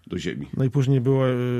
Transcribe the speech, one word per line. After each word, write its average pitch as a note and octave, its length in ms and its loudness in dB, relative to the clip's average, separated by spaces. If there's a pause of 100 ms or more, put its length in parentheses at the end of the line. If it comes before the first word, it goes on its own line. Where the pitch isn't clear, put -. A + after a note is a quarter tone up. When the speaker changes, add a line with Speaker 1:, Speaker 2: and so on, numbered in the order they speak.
Speaker 1:
do F#2 120 -6
ziemi. E2 280 -4 (100)
Speaker 2:
No C3+ 80 2
i B2+ 60 0
później C3+ 300 2
było, C3 280 2
y, B2+ 60 0 (260)